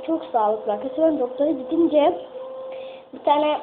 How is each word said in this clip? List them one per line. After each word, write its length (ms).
çok 260
sağlıklı 400
arkadaşlar. 400
Ben 80
doktora 300
gidince 680
bir 40
tane 440